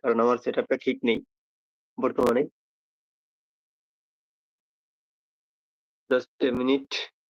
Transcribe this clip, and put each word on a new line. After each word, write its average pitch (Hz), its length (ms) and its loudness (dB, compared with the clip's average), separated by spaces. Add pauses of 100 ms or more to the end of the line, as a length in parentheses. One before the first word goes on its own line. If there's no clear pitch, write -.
কারণ 117 180 0
আমার 120 180 4
সেটআপটা 123 400 -2
ঠিক - 260 -4
নেই 117 200 0 (760)
বর্তমানে। 123 420 2 (3750)
Just 127 400 0
a - 20 0
minute। 131 640 -2 (160)